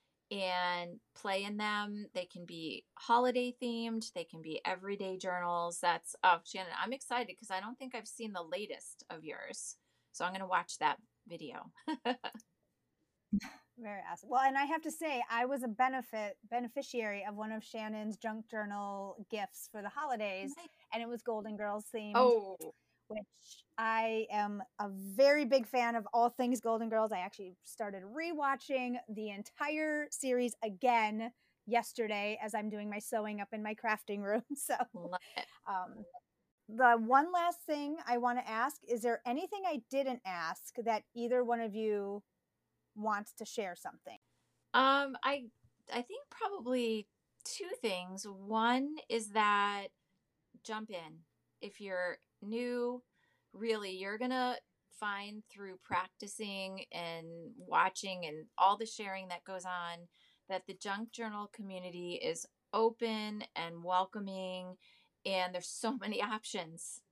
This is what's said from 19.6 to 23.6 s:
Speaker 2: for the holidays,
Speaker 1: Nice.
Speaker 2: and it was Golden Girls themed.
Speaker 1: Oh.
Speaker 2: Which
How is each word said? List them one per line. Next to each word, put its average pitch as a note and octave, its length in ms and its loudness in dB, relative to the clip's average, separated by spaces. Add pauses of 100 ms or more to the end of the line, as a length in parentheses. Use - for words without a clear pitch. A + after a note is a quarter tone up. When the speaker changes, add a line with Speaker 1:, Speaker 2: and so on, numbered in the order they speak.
Speaker 2:
for G#3+ 100 -10
the G3 60 -6
holidays, A3 720 -4
Speaker 1:
Nice. E4+ 100 -16 (260)
Speaker 2:
and A3+ 80 -2
it A#3 60 -6
was A#3+ 140 -6
Golden G#3+ 340 -2
Girls G#3 300 -2 (100)
themed. G#3+ 200 -4
Speaker 1:
Oh. A#3 420 8 (500)
Speaker 2:
Which - 560 -12 (140)